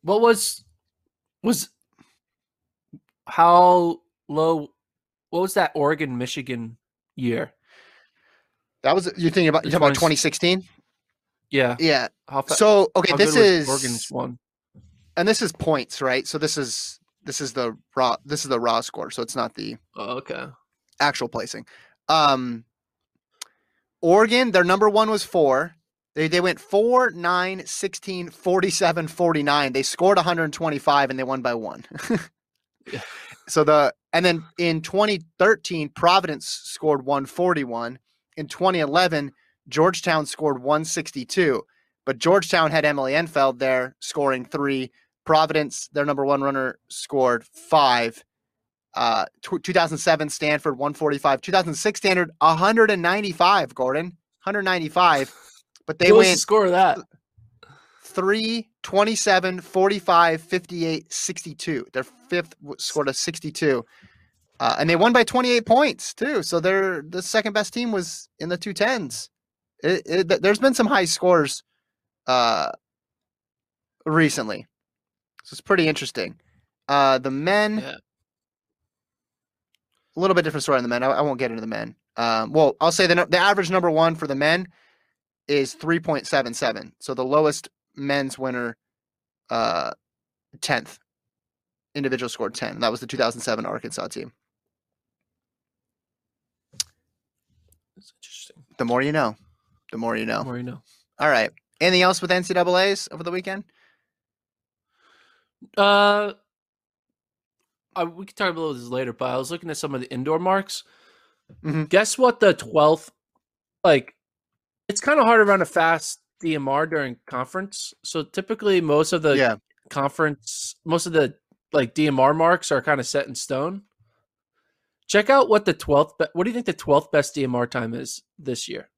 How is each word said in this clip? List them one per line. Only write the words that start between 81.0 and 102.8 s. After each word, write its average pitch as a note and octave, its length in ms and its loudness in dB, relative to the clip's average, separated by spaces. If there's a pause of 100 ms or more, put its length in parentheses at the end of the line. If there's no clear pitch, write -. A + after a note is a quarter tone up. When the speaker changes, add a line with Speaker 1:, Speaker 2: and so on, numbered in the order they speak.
Speaker 2:
I, - 20 2
I B2+ 140 0
won't C#3 180 -2
get B2 140 -2
into A2+ 80 -8
the A2 80 -10
men. A2 260 -8 (220)
Um, A2+ 360 -2
well, D3+ 280 4
I'll E3 120 4
say F#3 140 2
the E3+ 80 4
nu-, F3 120 2
the F3 120 2
average F#3+ 320 2
number F3+ 200 2
one D#3+ 260 2
for D#3+ 100 -8
the C#3 80 -4
men D#3+ 320 0 (800)
is C#3 280 -2
three E3 260 -2
point D#3+ 260 -4
seven A#2+ 260 -2
seven. A2+ 460 -6
So - 160 -10
the B2+ 100 -4
lowest D3 440 0 (260)
men's C#3 440 -4
winner, B2 380 -6 (720)
uh, G2 420 -4 (680)
tenth. - 380 -6 (960)
Individual C3 340 -4
scored - 260 -8
ten. A2 260 -10
That A#2 100 0
was A2+ 100 -8
the B2+ 60 -16
two B2+ 100 -10
thousand A#2+ 260 -2
seven A2 240 -4
Arkansas G#2+ 420 -10
team. - 240 -14 (3500)
Speaker 1:
That's - 260 -20
interesting. - 440 -20 (140)
Speaker 2:
The B2+ 60 -6
more B2 160 -2
you C#3+ 120 -2
know. B2 240 -2 (560)
The A2+ 60 -12
more A2+ 180 -6
you A2 100 -6
know. A2 140 -4
Speaker 1:
The - 40 -8
more B2 120 -12
you B2 80 -12
know. B2 180 -16 (380)
Speaker 2:
All D3+ 100 2
right. A2+ 200 0 (300)
Anything F3+ 220 4
else F3+ 180 2
with F3+ 120 -2
N F3+ 100 0
C F3+ 120 -6
double F3+ 220 2
A's G3 360 0